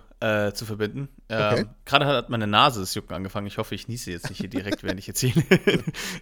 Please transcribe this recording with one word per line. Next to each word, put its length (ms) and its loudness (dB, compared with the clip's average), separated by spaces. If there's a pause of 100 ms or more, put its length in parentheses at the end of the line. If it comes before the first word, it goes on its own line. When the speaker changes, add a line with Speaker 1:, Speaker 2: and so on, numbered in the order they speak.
(200)
Speaker 1:
äh, 320 2
zu 140 -8
verbinden. 420 -4 (220)
Ähm, 240 2
Speaker 2:
Okay. 120 2 (200)
Speaker 1:
gerade 200 4
hat 240 0
meine 180 0
Nase 340 6
das 120 -4
Jucken 220 -8
angefangen. 320 -6
Ich 100 -8
hoffe, 180 -4
ich 120 -10
niese 240 -8
jetzt 180 -6
nicht 100 -14
hier 100 -4
direkt, 340 -4
<laughs> 0 -
während 160 -4
ich 80 -14
jetzt 140 -4
hier 140 2
<laughs> 300 4
in, 180 2 (380)